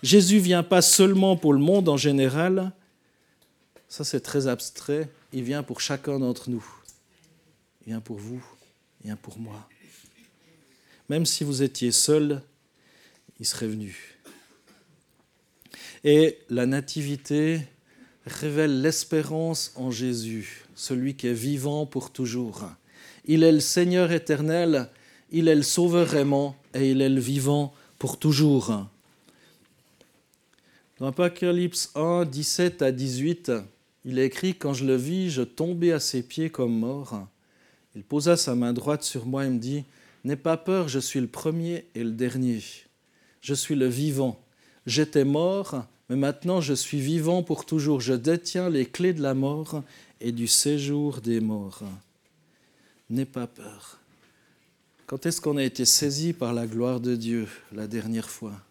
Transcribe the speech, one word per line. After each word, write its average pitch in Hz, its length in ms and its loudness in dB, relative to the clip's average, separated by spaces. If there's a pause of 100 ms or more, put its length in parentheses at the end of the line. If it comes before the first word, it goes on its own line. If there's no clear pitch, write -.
Jésus 190 340 8
vient 180 240 4
pas 175 200 6
seulement 190 540 6
pour 156 160 4
le 139 60 6
monde 175 300 4
en 143 80 4
général, 147 720 2 (1160)
ça - 160 -10
c'est 139 160 -2
très 139 260 -2
abstrait, 143 640 -4 (240)
il 131 100 -6
vient 135 220 -4
pour - 160 -10
chacun 139 400 -4
d'entre 127 300 -4
nous. 113 140 -6 (1200)
Il 107 80 -14
vient 113 100 -6
pour 110 180 -12
vous, 120 260 -12 (580)
il - 40 -14
vient 107 100 -8
pour 101 220 -18
moi. 107 300 -14 (1400)
Même 160 180 0
si - 160 -2
vous 139 200 -2
étiez 131 280 0
seul, 147 520 2 (960)
il 107 60 -8
serait - 200 -4
venu. 107 520 -10 (1900)
Et 151 340 6 (120)
la 123 160 0
Nativité 143 960 -2 (640)
révèle 147 560 0
l'espérance 156 920 -2
en 127 160 -6
Jésus, 113 840 -6
celui 135 400 -4
qui 131 140 -6
est 120 40 0
vivant 143 540 -4
pour 131 240 -8
toujours. 113 580 -8 (560)
Il 160 180 4
est 160 100 10
le 151 80 6
Seigneur 180 520 2
éternel, 156 800 0 (400)
il 165 180 2
est 160 60 8
le 147 80 6
Sauveur 175 520 2
aimant 139 400 2 (200)
et 135 160 2
il 135 100 4
est 135 80 4
le 135 140 2
vivant 139 500 0 (260)
pour - 200 -6
toujours. 135 680 2 (2000)
Dans 131 80 -6
Apocalypse 175 880 0
un, 170 320 0
dix-sept 151 560 -2
à 131 100 4
dix-huit, 135 580 -4 (540)
il 131 140 -4
est 135 80 2
écrit, « 180 280 -2
Quand 139 200 -4
je 131 100 -4
le 131 120 2
vis, 170 340 -2
je 131 100 -4
tombai 170 520 0
à 151 80 0
ses - 200 -4
pieds 160 300 -6
comme 117 280 -2
mort. » 120 480 -6 (720)
Il 101 60 -14
posa 151 340 2
sa 139 180 -2
main 120 200 0
droite 143 300 -4
sur 120 200 -6
moi 135 220 -4
et - 20 -2
me 127 100 -2
dit, « 135 260 -6 (400)
N'aie 143 120 -2
pas 160 200 0
peur, 180 320 -2
je 131 100 -2
suis 131 220 -4
le 120 80 -2
premier 165 680 -4
et 117 80 -6
le 117 80 -4
dernier. 120 500 -2 (800)
Je 143 140 -4
suis 147 220 -2
le 131 100 2
vivant. 131 520 -2 (460)
J'étais 147 400 2
mort, 156 640 -2 (240)
mais 127 60 -2
maintenant 147 440 0
je 143 140 0
suis 143 260 -4
vivant 165 440 0
pour 156 200 -4
toujours. 147 360 0
Je 123 140 0
détiens 170 540 -2
les 143 160 0
clés 180 280 -2
de 156 100 -4
la 135 120 0
mort 147 500 -4 (360)
et 117 120 -4
du 117 160 -4
séjour 143 720 0
des 113 200 0
morts. » 104 420 -6 (1300)
N'aie 131 140 -2
pas 131 220 -8
peur. - 540 -20 (1040)
Quand 135 180 -10
est-ce 170 160 -4
qu'on 147 160 -2
a 139 60 0
été 127 220 -2
saisi 147 480 2
par 120 200 -4
la 117 140 -2
gloire 120 340 -2
de 123 140 -2
Dieu 113 320 -4 (260)
la 107 140 -10
dernière 110 420 -6
fois ? 104 260 -12 (160)